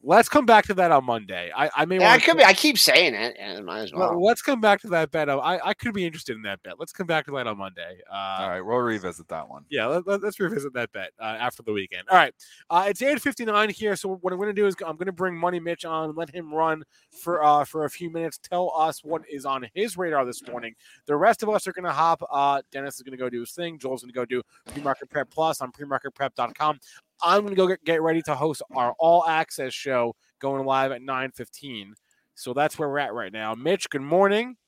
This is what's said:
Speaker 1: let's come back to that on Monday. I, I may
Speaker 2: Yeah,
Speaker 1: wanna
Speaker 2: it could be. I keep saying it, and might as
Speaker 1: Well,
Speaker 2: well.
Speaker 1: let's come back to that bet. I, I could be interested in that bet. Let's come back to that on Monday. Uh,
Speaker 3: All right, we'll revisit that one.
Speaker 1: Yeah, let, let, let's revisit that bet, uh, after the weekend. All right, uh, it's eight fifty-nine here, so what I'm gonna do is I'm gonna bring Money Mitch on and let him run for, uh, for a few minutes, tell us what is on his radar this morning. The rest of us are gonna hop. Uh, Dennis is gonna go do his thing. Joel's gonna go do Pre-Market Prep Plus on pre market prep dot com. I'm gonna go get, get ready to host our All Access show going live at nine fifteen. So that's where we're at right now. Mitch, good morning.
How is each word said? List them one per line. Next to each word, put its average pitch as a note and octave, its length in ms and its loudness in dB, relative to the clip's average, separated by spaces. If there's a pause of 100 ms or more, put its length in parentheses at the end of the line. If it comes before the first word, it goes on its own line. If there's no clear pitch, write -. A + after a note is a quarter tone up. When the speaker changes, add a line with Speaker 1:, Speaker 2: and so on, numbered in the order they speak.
Speaker 1:
let's E3+ 260 6
come D4 160 4
back A3 220 8
to G#3 80 -4
that F3+ 180 4
on C3+ 120 6
Monday. F#2+ 520 -4
I, D3 180 0
I D3 120 2
may F#3 120 -2
Speaker 2:
Yeah, F#3+ 100 8
Speaker 1:
wanna B3 100 10
Speaker 2:
it - 60 2
could E4 120 6
be. C#4 80 8
I D4 80 10
keep C#4+ 260 2
saying D3+ 360 4
it, A2+ 240 -6
and G2 260 -12
might F#2 160 -8
as G#2 140 -8
Speaker 1:
Well, F3+ 160 0
Speaker 2:
well. F3 120 -2
Speaker 1:
let's A3+ 200 2
come C4+ 180 -2
back G#3 220 4
to A3 60 -16
that D#3+ 220 0
bet. D3+ 200 -2
I, C#3+ 340 -2
I G3+ 100 -2
could A3+ 200 -6
be F#3+ 100 -4
interested D#3 320 -8
in A2 60 -16
that G2 200 -8
bet. F#2 160 -16
Let's D#3+ 140 -12
come F#3 140 -8
back D#3+ 200 0
to C#3+ 60 -10
that B2+ 140 -4
on G#2 120 -6
Monday. F2+ 400 -12 (120)
Uh, G2 40 -10
Speaker 3:
All F#2+ 360 -4
right, F#2 100 -4
we'll A2+ 180 -2
revisit F#2+ 500 -4
that D#2+ 200 -10
one. C#2+ 220 -18
Speaker 1:
Yeah, A#2+ 160 -2
let, E3+ 200 -2
let, G3+ 160 -2
let's G3+ 160 -6
revisit D3 360 -4
that A#2+ 180 -4
bet, F#2 260 -10
uh, A2 220 -8
after B2 220 -4
the A2 100 -6
weekend. F#2 360 -6
All F#3 80 6
right, C#3+ 160 6 (380)
uh, F3+ 180 4
it's G3+ 140 -2
eight C#4 180 2
fifty-nine G#3+ 500 0
here, G#3 260 -2
so F#3+ 240 -6
what F#3 120 -2
I'm F3+ 60 -6
gonna G#3 140 -2
do G#3 140 2
is F#3+ 100 0 (100)
I'm D#3 100 -6
gonna F#3 160 -4
bring F3 240 -2
Money F3 220 0
Mitch E3+ 260 -6
on D#3+ 260 -4
and D3+ 60 -10
let E3 140 -8
him D#3+ 240 -12
run D#3+ 300 0 (260)
for, E3+ 320 -2
uh, D3 220 6
for D#3 200 -4
a C#3 60 -2
few F3 200 -10
minutes, E3 280 -6
tell F3+ 380 -4
us D#3+ 260 0
what D#3 260 -6
is C#3+ 160 -12
on C3 300 -4
his F#3+ 220 -4
radar D#3 280 0
this B2 220 -8
morning. A#2 280 -12 (320)
The D3 100 0
rest G3+ 260 4
of G#3 60 -2
us G#3 180 0
are F#3 60 -6
gonna F3+ 200 -6
hop. D#3+ 380 2
Uh, C#3 400 2
Dennis C#3 260 -8
is B2+ 60 -18
gonna C3 140 -14
go B2+ 120 -4
do A#2+ 120 -4
his A#2 120 -12
thing. E3+ 260 -8
Joel's C3 240 -6
gonna B2 100 -20
go B2+ 120 -4
do B2 180 -2 (240)
Pre-Market C#3 440 -4
Prep C#3 180 -4
Plus D#3+ 320 -2
on B2 120 -10
pre C#3+ 140 -14
market C3+ 280 -4
prep C#3 220 -6
dot A#2+ 180 -4
com. D3+ 240 -2 (420)
I'm F#3 220 4
gonna G3+ 140 -4
go F#3 100 4
get, F#3 180 -2
get D#3+ 160 2
ready D#3+ 220 2
to D3+ 140 -2
host D3 260 -2 (140)
our B2 240 0
All E3 260 6
Access D#3+ 480 -2
show B2 400 -2 (240)
going C3+ 260 -2
live C3+ 280 2
at B2 100 -10
nine C3 300 -4
fifteen. A2 600 -14 (420)
So - 180 -10
that's D3 240 0
where D3+ 100 -2
we're C#3+ 120 -2
at A#2+ 120 -4
right G#2 200 -8
now. A2 240 -6
Mitch, D#3+ 340 -2
good C#3 120 -4
morning. G3 540 2 (120)